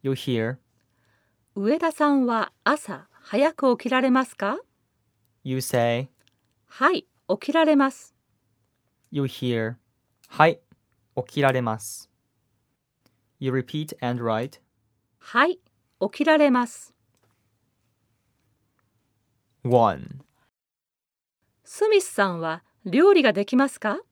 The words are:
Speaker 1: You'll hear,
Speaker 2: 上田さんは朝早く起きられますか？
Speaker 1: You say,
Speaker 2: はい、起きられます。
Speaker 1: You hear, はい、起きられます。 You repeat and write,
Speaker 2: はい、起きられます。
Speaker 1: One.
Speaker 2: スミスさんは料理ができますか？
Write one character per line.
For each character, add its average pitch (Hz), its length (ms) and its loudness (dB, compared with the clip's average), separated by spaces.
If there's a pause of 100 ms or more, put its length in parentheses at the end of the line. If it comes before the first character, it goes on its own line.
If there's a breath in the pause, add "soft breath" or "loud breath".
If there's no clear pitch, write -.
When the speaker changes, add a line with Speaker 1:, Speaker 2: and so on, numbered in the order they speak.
Speaker 1:
You'll 135 100 -2
hear, 120 460 -4 (960)
Speaker 2:
上 226 240 0
田 330 120 -2
さ 302 180 0
ん 269 160 2
は 233 260 -2 (120)
朝 202 480 -4
早 285 420 -2
く 254 240 0
起 - 60 -18
き 240 60 -6
ら 254 120 2
れ 262 100 2
ま 262 120 2
す - 120 -10
か？ 220 240 -6 (840)
Speaker 1:
You 131 180 -4
say, 117 480 -2 (580)
Speaker 2:
は 320 260 0
い、 - 140 -6 (200)
起 208 100 -2 (100)
き 285 60 -4
ら 330 120 4
れ 302 100 4
ま 269 140 2
す。 - 240 -16 (960)
Speaker 1:
You 139 140 -4
hear, 120 520 -4 (520)
は 160 200 4
い、 170 140 -2 (560)
起 127 60 -6
き - 180 -4
ら 135 100 4
れ 127 100 0
ま 113 180 -4
す。 - 300 -18 (1300)
You 131 120 -4
repeat 143 480 -6
and 123 240 -4
write, 113 380 -4 (560)
Speaker 2:
は 269 300 0
い、 359 120 -4 (400)
起 202 100 -2
き - 160 -4
ら 311 120 4
れ 294 140 4
ま 247 160 0
す。 - 260 -20 (2750)
Speaker 1:
One. 120 580 0 (1400)
Speaker 2:
ス - 240 -2
ミ 403 120 4
ス - 40 -8
さ 196 220 0
ん 175 120 -6
は 160 240 -8 (220)
料 294 280 4
理 330 100 6
が 220 100 4
で 202 120 -2
き 254 120 0
ま 269 100 2
す - 120 -12
か？ 220 200 -6 (120)